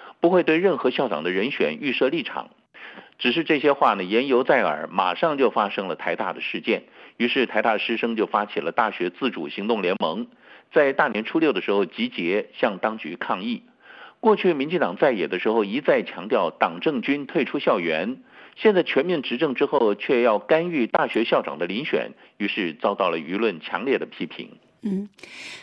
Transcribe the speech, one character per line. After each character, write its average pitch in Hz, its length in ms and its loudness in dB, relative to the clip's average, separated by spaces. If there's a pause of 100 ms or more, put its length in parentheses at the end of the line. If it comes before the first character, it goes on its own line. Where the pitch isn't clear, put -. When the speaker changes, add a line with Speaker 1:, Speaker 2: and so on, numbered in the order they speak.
(200)
Speaker 1:
不 170 100 4
会 180 140 6
对 160 160 2
任 180 180 4
何 127 140 0
校 135 180 0
长 80 140 -2
的 90 80 0
人 98 180 0
选 78 320 -2
预 139 100 -2
设 131 160 2
立 156 140 -2
场。 - 300 -10 (720)
只 120 100 2
是 160 120 0
这 151 160 2
些 143 120 4
话 127 220 4
呢， 98 100 -2
言 113 240 0
犹 131 160 4
在 127 200 4
耳， 80 280 -2
马 90 220 0
上 156 240 -2
就 123 140 4
发 104 180 0
生 98 180 -4
了 82 80 -4
台 87 200 -4
大 92 180 -4
的 - 80 -12
事 - 180 -8
件。 98 240 -2 (340)
于 117 100 0
是 123 180 0
台 107 160 0
大 110 160 2
师 113 200 -4
生 117 180 -2
就 107 100 2
发 104 220 0
起 - 120 -6
了 82 120 -2
大 110 180 0
学 90 220 -2
自 135 180 -4
主 85 180 -6
行 98 200 -6
动 110 160 0
联 90 160 0
盟， 87 260 -4 (480)
在 143 180 4
大 143 160 2
年 214 160 -2
初 - 140 -4
六 156 160 4
的 92 80 -2
时 - 80 -4
候 101 160 2
集 120 240 -4
结， 95 380 -2 (100)
向 101 220 0
当 110 180 -2
局 80 180 -10
抗 101 280 -4
议。 117 180 -4 (580)
过 214 160 4
去 180 200 2
民 143 160 -2
进 175 80 0
党 101 180 0
在 147 140 4
野 87 160 -2
的 92 100 -2
时 110 120 0
候 110 140 4
一 107 180 -2
再 139 200 4
强 90 260 -12
调 101 220 2
党 87 300 -2
政 139 240 0
军 143 240 -2
退 143 180 -2
出 147 140 -6
校 127 200 2
园， 82 440 -2 (320)
现 214 180 4
在 180 80 4
全 160 240 0
面 175 160 0
执 120 160 -4
政 143 160 0
之 139 140 2
后 120 260 2
却 120 300 2
要 110 160 4
干 165 320 2
预 123 160 0
大 156 200 2
学 113 160 0
校 139 200 2
长 71 160 -8
的 87 80 -2
遴 110 200 -6
选， - 260 -2 (240)
于 101 100 -2
是 87 260 -2
遭 101 220 -2
到 90 160 0
了 82 80 -2
舆 82 180 -6
论 104 240 -2
强 95 240 -6
烈 135 140 0
的 - 80 -6
批 - 180 -10
评。 - 240 -14 (320)
Speaker 2:
嗯， 202 260 -4 (560)